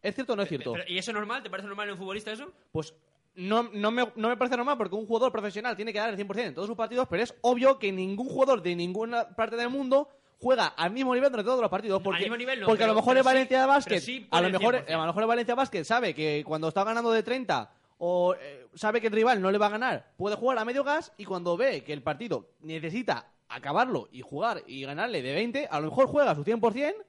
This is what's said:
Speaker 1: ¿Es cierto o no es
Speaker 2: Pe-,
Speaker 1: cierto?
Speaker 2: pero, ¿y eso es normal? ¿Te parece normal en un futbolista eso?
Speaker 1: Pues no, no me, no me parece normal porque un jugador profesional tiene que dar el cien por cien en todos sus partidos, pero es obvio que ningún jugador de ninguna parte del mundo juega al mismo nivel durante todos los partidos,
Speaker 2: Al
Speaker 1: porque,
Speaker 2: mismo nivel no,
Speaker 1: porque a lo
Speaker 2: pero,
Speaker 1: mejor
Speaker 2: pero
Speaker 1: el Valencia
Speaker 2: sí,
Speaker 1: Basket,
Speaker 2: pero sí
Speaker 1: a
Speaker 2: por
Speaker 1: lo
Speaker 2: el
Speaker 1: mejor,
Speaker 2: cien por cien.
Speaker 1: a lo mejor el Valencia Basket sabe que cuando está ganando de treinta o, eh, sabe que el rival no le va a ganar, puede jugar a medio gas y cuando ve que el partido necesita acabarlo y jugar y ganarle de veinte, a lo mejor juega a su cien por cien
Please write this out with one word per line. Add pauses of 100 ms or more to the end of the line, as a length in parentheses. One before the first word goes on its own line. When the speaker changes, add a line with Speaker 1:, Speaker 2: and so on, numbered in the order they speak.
Speaker 1:
¿Es
cierto
o
no
es
Speaker 2:
Pe-,
Speaker 1:
cierto?
Speaker 2:
pero,
¿y
eso
es
normal?
¿Te
parece
normal
en
un
futbolista
eso? (200)
Speaker 1:
Pues (400)
no,
no
me,
no
me
parece
normal
porque
un
jugador
profesional
tiene
que
dar
el
cien
por
cien
en
todos
sus
partidos,
pero
es
obvio
que
ningún
jugador
de
ninguna
parte
del
mundo (300)
juega
al
mismo
nivel
durante
todos
los
partidos,
Speaker 2:
Al
Speaker 1:
porque,
Speaker 2:
mismo
nivel
no,
Speaker 1:
porque
a
lo
Speaker 2:
pero,
Speaker 1:
mejor
Speaker 2:
pero
Speaker 1:
el
Valencia
Speaker 2:
sí,
Speaker 1:
Basket,
Speaker 2:
pero
sí
Speaker 1:
a
Speaker 2:
por
Speaker 1:
lo
Speaker 2:
el
Speaker 1:
mejor,
Speaker 2:
cien
por
cien.
Speaker 1:
a
lo
mejor
el
Valencia
Basket
sabe
que
cuando
está
ganando
de
treinta (280)
o,
eh,
sabe
que
el
rival
no
le
va
a
ganar,
puede
jugar
a
medio
gas
y
cuando
ve
que
el
partido (120)
necesita (160)
acabarlo
y
jugar
y
ganarle
de
veinte,
a
lo
mejor
juega
a
su
cien
por
cien (140)